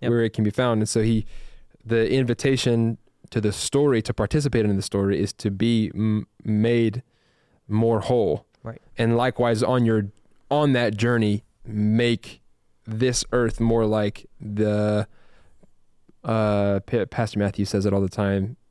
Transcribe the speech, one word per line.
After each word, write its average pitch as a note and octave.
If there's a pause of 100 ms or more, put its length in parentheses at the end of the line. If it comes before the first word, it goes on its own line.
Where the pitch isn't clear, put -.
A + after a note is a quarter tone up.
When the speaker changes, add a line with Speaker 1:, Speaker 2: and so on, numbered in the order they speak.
Speaker 1:
Yep. A#2+
Speaker 2:
where A#2
it A2
can A2
be G#2
found. A#2+
And G#2+
so A2+
he, A2 (600)
the A2+
invitation A#2+ (320)
to A2+
the G#2
story C#3
to -
participate A#2+
in G#2
the F#2+
story G2
is G2
to -
be A2
m-, G#2+ (180)
made A2+ (680)
more A2
whole. G#2 (160)
Speaker 1:
Right. A2+ (180)
Speaker 2:
And A#2
likewise A#2+
on B2
your, A2 (420)
on D3
that A#2
journey, A2 (200)
make A2 (420)
this A#2+
earth A#2+
more A2+
like G#2+ (120)
the, G#2 (1160)
uh, G#2
Pa-, A2
Pastor -
Matthew G2+
says G2
it G2
all G2
the G2
time, G2 (140)